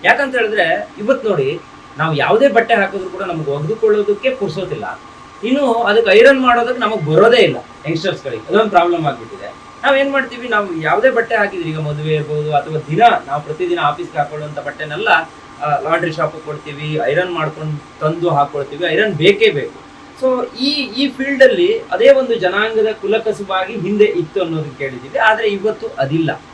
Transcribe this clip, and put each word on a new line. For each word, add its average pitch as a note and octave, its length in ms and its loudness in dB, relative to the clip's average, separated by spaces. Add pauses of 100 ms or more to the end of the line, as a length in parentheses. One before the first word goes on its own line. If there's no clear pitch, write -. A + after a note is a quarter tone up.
ಯಾಕಂತ B3+ 320 2
ಹೇಳಿದ್ರೆ G#3+ 520 0 (100)
ಇವತ್ತು A3+ 320 0
ನೋಡಿ, D3+ 300 0 (380)
ನಾವು D#3 160 -2
ಯಾವುದೇ F3 340 4
ಬಟ್ಟೆ A3+ 260 2
ಹಾಕಿದ್ರು G3 360 -2
ಕೂಡ F#3 140 -8
ನಮ್ಗೆ E3 280 -4
ಒಗೆದುಕೊಳ್ಳೋದಕ್ಕೆ G#3 840 0
ಪುರ್ಸೋತಿಲ್ಲ, D#3 640 -6 (440)
ಇನ್ನು C4 300 2
ಅದಕ್ಕೆ A3+ 380 2
ಐರನ್ C4 300 8
ಮಾಡೋದಕ್ಕೆ A#3+ 400 2
ನಮಗ್ G#3+ 240 -2
ಬರೋದೇ G3 320 6
ಇಲ್ಲ B2+ 200 4 (300)
ಯಂಗ್‌ಸ್ಟರ್ಸ್‌ಗಳಿಗೆ. D#3 600 -6
ಅದೊಂದು G#3+ 200 2
ಪ್ರಾಬ್ಲಮ್ F3 360 2
ಆಗ್ಬಿಟ್ಟಿದೆ. A2+ 640 -8 (140)
ನಾವ್ C4+ 140 4
ಏನ್ C#4 140 2
ಮಾಡ್ತೀವಿ, B3 360 -4
ನಾವು G3+ 340 -2
ಯಾವುದೇ F#3 280 2
ಬಟ್ಟೆ A3+ 260 0
ಹಾಕಿದ್ರಿ, G3 340 -2
ಈಗ D#3 100 -4
ಮದುವೆ D3+ 360 -2
ಇರ್ಬೋದು D3+ 400 -4
ಅಥವಾ D#3 220 -2 (120)
ದಿನ E3 120 0 (260)
ನಾವು C#3+ 140 -4
ಪ್ರತಿದಿನ E3+ 380 -4
ಆಫೀಸ್‌ಗೆ D#3 380 -4
ಹಾಕೊಳ್ಳುವಂತ D3 420 -6
ಬಟ್ಟೆನೆಲ್ಲ, D3+ 500 -6 (540)
ಆ, D3 160 0
ಲಾಂಡ್ರಿ D#3+ 320 -2
ಶಾಪಿಗೆ D#3 340 -6
ಕೊಡ್ತೀವಿ, D3+ 600 -8
ಐರನ್ E3+ 280 0
ಮಾಡ್ಕೊಂಡು D#3 680 -6
ತಂದು E3+ 300 -2
ಹಾಕೊಳ್ತೀವಿ, C#3+ 560 -2
ಐರನ್ F#3 280 0
ಬೇಕೇ G3+ 360 4
ಬೇಕು. C#3 240 -4 (480)
So B3+ 360 0
ಈ, C4 120 0
ಈ C4+ 400 -2
ಫೀಲ್ಡ್ C4+ 340 2
ಅಲ್ಲಿ G3+ 360 2
ಅದೇ A#3+ 320 4
ಒಂದು B3 240 4
ಜನಾಂಗದ G#3+ 520 0 (140)
ಕುಲಕಸುಬಾಗಿ G3 760 -2
ಹಿಂದೆ G3+ 260 2
ಇತ್ತು F3 360 -2
ಅನ್ನೋದನ್ನ D#3 360 -4
ಕೇಳಿದ್ದೀವಿ, C3+ 400 -8
ಆದ್ರೆ A3 300 2
ಇವತ್ತು G#3 400 -4
ಅದಿಲ್ಲ. D3 540 -4 (120)